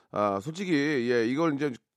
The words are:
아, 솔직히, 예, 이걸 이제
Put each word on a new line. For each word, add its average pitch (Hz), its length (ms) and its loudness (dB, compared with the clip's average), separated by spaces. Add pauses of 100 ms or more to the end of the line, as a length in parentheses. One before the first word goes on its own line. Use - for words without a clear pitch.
(100)
아, 101 320 0
솔직히, 151 680 0
예, 120 160 2
이걸 147 280 0
이제 139 180 -2 (240)